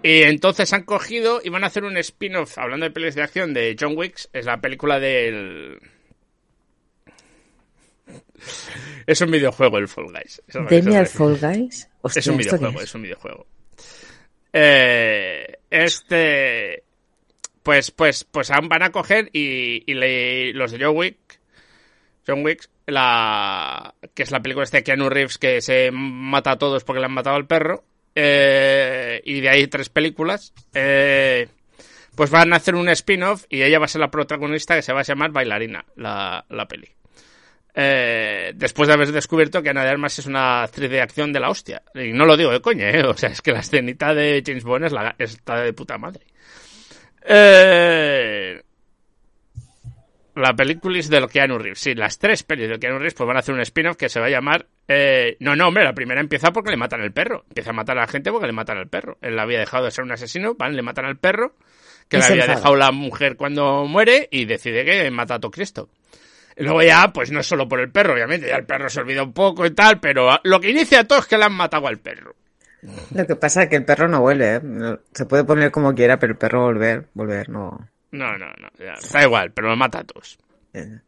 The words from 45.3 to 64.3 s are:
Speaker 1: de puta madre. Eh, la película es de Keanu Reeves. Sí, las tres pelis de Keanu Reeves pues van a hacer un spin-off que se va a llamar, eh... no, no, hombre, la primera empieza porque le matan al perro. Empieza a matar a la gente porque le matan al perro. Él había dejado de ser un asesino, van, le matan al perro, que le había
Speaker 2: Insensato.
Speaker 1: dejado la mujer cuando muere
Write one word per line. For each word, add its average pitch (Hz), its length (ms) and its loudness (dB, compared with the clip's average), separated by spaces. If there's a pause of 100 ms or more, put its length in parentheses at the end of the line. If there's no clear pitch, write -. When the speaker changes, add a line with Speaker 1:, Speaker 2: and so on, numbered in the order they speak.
Speaker 1:
de 120 100 -2
puta 117 240 -14
madre. 160 260 -16 (1040)
Eh, 165 1400 6 (1700)
la 131 200 2
película 165 440 -2
es 151 100 -6
de 143 200 4
Keanu 135 300 0
Reeves. 101 220 -10
Sí, 135 140 -2
las 107 240 -4
tres 208 240 0
pelis 123 260 -4
de 113 100 -6
Keanu 127 200 -6
Reeves 156 160 -4
pues 123 120 -4
van 127 100 -2
a 127 40 0
hacer 135 140 -6
un 127 60 -4
spin-off 165 360 -2
que 131 120 -4
se 117 120 -4
va 117 60 0
a 139 40 2
llamar, 143 360 0 (220)
eh... 135 520 2
no, 143 160 0
no, 175 120 4
hombre, 190 160 4
la 131 100 0
primera 127 260 -4
empieza 151 320 0
porque 214 180 -4
le 160 60 -2
matan 117 240 -4
al 104 120 -6
perro. 180 360 -4
Empieza 117 220 -10
a 113 40 -6
matar 117 240 -4
a 117 40 2
la 117 60 2
gente 165 220 -6
porque 214 160 -4
le 117 60 -4
matan 110 260 -6
al 92 100 -10
perro. - 320 -10
Él 113 180 -6
había 113 220 -2
dejado 127 240 -2
de 113 60 -2
ser 131 140 -8
un 123 80 -8
asesino, 175 420 -6
van, 156 220 -4
le 123 60 -4
matan 120 220 -8
al 139 140 -8
perro, 208 360 -2 (540)
que - 100 0
le 131 60 6
había 127 120 6
Speaker 2:
Insensato. 127 220 2
Speaker 1:
dejado 139 180 6
la 135 140 6
mujer 135 460 -4
cuando 143 480 0
muere 220 460 4